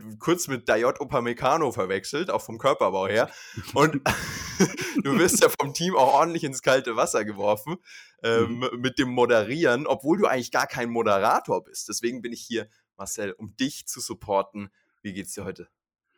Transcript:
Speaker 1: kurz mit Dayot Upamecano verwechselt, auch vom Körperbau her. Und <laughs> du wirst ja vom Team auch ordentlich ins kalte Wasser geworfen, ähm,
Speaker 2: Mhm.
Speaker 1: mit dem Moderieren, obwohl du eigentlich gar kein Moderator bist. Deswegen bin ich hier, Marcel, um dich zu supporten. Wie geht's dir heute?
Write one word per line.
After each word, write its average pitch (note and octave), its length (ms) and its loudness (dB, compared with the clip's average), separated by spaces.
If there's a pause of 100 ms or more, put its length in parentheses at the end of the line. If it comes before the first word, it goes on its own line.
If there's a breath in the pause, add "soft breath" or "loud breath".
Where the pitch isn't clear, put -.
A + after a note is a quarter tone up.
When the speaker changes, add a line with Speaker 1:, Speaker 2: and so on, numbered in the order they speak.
(180)
Speaker 1:
kurz E3+ 280 -2
mit B2+ 220 -4
Dayot A#2+ 320 2
Upamecano C3 720 0
verwechselt, G2 580 -4
auch G2 120 -2
vom A2+ 160 -14
Körperbau G2 500 2
her. A2 220 2 (420 loud breath)
Und D3+ 220 4
<laughs> - 1080 -2
du - 160 0
wirst - 240 6
ja - 60 8 (100)
vom C#3 140 -4
Team F3 240 -2
auch C3 160 6
ordentlich E3 320 2
ins C3+ 180 -6
kalte C3 340 2
Wasser A#2+ 280 2
geworfen, G#2 520 -2 (460 loud breath)
ähm, A#2 360 2 (140)
Speaker 2:
Mhm. A#2+ 80 -8
Speaker 1:
mit B2 180 0
dem C3 100 2
Moderieren, B2 760 2
obwohl D3+ 320 0
du G#3 80 4
eigentlich B2+ 260 0
gar C3+ 140 2
kein A#2+ 240 -4
Moderator G#2+ 720 2
bist. - 240 -14
Deswegen A#2+ 320 -4
bin A#2 140 -8
ich - 80 -14
hier, G#2+ 260 -6 (280)
Marcel, G2 360 -8
um G2+ 240 -14
dich - 300 -6
zu - 140 -12
supporten. G2+ 680 -4 (320)
Wie G2+ 140 -10
geht's F#2 180 -10
dir G2 140 -12
heute? F2 220 -12 (500)